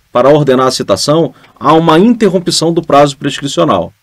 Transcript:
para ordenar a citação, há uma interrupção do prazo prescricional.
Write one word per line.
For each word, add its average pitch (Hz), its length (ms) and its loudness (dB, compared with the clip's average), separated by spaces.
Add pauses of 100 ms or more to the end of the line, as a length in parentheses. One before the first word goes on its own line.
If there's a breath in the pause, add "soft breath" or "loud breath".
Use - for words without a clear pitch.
(120)
para 123 180 2
ordenar 131 360 2
a 127 40 0
citação, 147 640 -2 (260 soft breath)
há 143 140 2
uma 165 240 2
interrupção 180 720 0
do 170 100 -2
prazo 143 340 2
prescricional. 139 760 -4 (100)